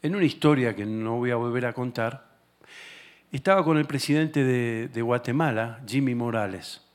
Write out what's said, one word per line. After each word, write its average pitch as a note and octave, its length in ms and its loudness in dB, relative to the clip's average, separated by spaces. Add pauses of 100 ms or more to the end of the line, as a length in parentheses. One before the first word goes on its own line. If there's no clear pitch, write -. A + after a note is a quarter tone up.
en D#3+ 120 -2
una G3+ 100 2
historia C3 520 4
que G2+ 80 -6
no A2 320 -2
voy B2 140 -2
a A#2+ 60 0
volver A#2+ 280 -2
a A#2+ 80 -2
contar, B2 580 -6 (1000)
estaba F#3+ 320 4
con D#3 140 4
el D3 80 2
presidente D3 580 0
de, A#2+ 440 0
de A#2 140 -4
Guatemala, A#2+ 840 0
Jimmy B2+ 280 0
Morales A2+ 680 -4 (120)